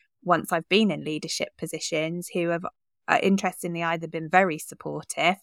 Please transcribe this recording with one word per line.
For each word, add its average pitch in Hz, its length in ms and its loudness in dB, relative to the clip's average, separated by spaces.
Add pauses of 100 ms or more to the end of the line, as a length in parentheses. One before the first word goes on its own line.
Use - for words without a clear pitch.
(240)
once 175 280 2
I've 165 180 -2
been 208 220 6
in 151 120 -4
leadership 151 540 -4
positions 160 760 -4
who 170 160 0
have, 170 160 -2 (420)
uh, - 160 6
interestingly 180 600 0
either 165 240 -2
been 160 220 -6
very 180 280 4
supportive 156 840 -2